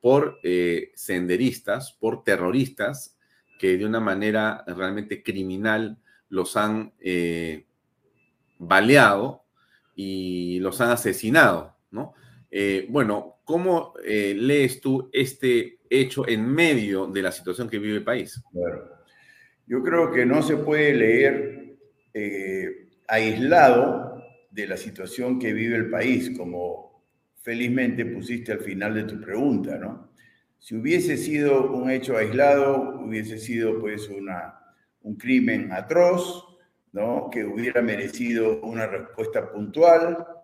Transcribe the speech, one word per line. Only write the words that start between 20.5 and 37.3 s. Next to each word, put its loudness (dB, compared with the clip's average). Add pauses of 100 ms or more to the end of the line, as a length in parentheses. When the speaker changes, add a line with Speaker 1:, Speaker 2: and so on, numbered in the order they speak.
Speaker 2:
puede 2
leer, 2 (380)
eh, -6 (260)
aislado 4 (300)
de -8
la -6
situación -4
que -2
vive 0
el 0
país, 0
como -10 (380)
felizmente -2
pusiste -8
al -4
final -6
de -2
tu -10
pregunta, -2
¿no? -14 (460)
Si -12
hubiese 0
sido 2
un -2
hecho -2
aislado, 2
hubiese -8
sido, -2
pues, -8
una, -10 (480)
un -10
crimen 2
atroz, 2 (460)
¿no? -2